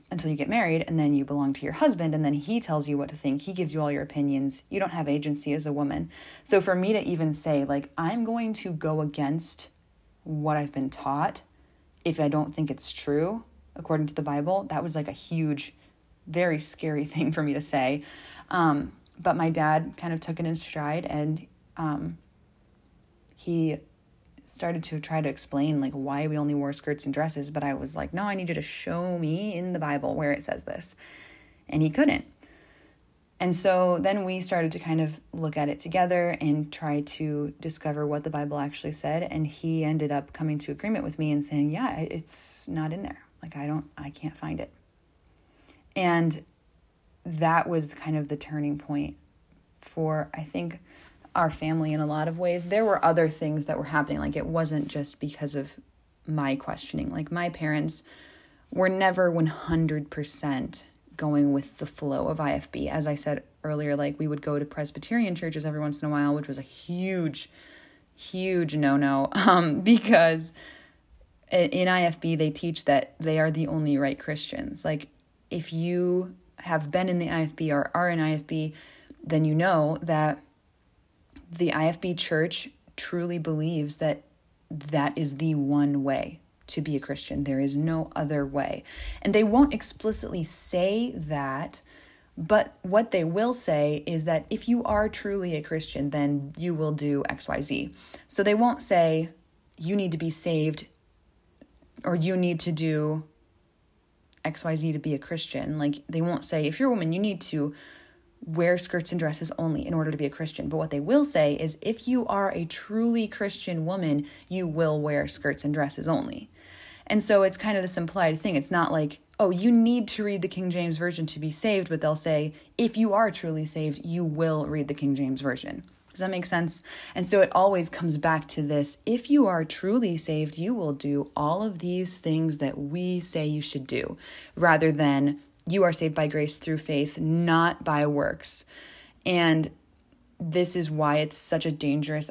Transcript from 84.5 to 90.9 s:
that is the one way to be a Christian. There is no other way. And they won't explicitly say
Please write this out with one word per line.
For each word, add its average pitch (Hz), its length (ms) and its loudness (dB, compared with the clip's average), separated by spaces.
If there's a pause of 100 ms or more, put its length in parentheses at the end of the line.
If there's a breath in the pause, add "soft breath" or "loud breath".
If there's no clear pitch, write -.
that 147 480 -2
is 143 200 -2
the 156 180 2
one 143 480 2
way - 380 -2 (260)
to - 140 -4
be 147 160 -2
a 135 40 0
Christian. 143 440 -4
There 135 160 0
is 139 160 0
no 160 400 0
other 147 280 0
way. 139 380 -4 (400 loud breath)
And 202 120 2
they - 100 8
won't 277 300 8
explicitly - 680 -2
say 196 720 0